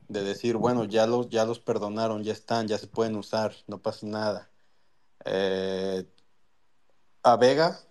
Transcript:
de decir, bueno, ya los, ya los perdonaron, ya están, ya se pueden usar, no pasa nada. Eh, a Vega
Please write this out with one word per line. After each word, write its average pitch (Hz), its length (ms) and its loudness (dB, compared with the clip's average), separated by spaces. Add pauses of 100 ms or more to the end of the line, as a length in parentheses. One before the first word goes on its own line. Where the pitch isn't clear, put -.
de 104 140 -4
decir, 110 340 -2
bueno, 117 280 2
ya 110 220 4
los, 120 220 0
ya 113 160 2
los 113 140 -4
perdonaron, 107 640 -4
ya 107 100 -4
están, 113 340 -4
ya 104 100 -2
se - 100 -10
pueden 113 280 -2
usar, 101 380 -4 (140)
no 107 120 -10
pasa 110 280 -8
nada. 107 420 -4 (760)
Eh, 95 800 -2 (1160)
a 120 160 8
Vega 143 420 4 (120)